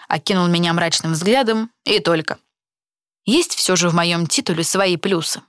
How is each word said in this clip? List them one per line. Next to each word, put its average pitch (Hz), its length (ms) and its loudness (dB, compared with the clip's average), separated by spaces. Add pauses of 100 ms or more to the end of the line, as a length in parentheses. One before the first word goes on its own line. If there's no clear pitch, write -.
окинул 180 400 0
меня 175 260 2
мрачным 165 400 0
взглядом 220 580 0 (120)
и 208 160 0
только. 160 380 -2 (880)
Есть 302 300 2
все - 200 0
же 175 140 2
в 165 60 0
моем 170 320 0
титуле 165 360 -2
свои 185 340 0
плюсы. 165 520 -4